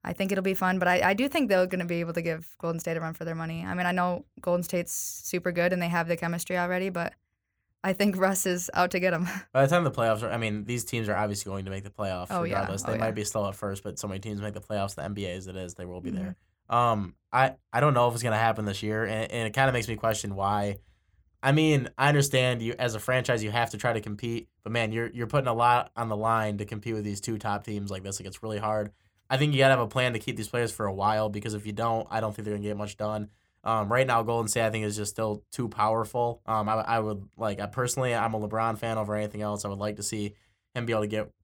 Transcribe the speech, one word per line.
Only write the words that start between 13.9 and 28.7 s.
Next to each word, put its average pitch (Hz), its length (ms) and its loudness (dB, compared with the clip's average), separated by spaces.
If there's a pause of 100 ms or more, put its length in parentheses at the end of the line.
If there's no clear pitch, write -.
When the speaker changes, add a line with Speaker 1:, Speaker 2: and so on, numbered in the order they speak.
Speaker 2:
so 107 80 -6
many 98 100 -6
teams 104 220 -6
make 104 140 -6
the 92 60 -10
playoffs, 98 360 -4
the 73 80 -6
N 101 100 -6
B 101 120 -4
A 90 100 -6
as 95 100 -10
it 92 80 -12
is, 92 200 -10
they 92 100 -12
will 90 160 -10
be 87 100 -6
Speaker 1:
Mm-hmm. 196 140 -4
Speaker 2:
there. 95 120 -8 (320)
Um, 113 460 2 (180)
I, 127 220 4 (180)
I 117 60 2
don't 143 160 6
know 120 140 6
if 117 60 0
it's 113 100 -4
gonna 113 120 2
happen 110 280 2
this 101 180 -2
year, 107 220 0
and, 110 260 -2
and 113 160 -2
it 107 80 -4
kinda 135 180 4
makes 117 140 0
me 113 80 -4
question 104 400 -2
why. 101 440 0 (600)
I 135 120 4
mean, 151 440 4
I 135 120 4
understand 131 540 4
you, 117 180 -2
as 117 160 0
a - 40 -4
franchise, 127 440 2
you 104 80 -2
have 117 180 2
to 110 80 -8
try 120 140 0
to 110 80 0
compete, 117 480 -6 (160)
but 110 80 -6
man, 113 180 0
you're, 117 200 -2
you're 120 180 -6
putting 135 200 2
a 117 60 2
lot 120 420 4
on 113 120 -2
the 107 80 -2
line 107 420 2
to 104 60 -4
compete 110 300 -6
with 107 100 -4
these 101 160 -4
two 110 180 -4
top 101 260 -4
teams 101 280 -6
like 95 100 -8
this. 98 160 -6
Like, 95 80 -10
it's 95 160 -12
really 110 160 -4
hard. 107 320 -2 (400)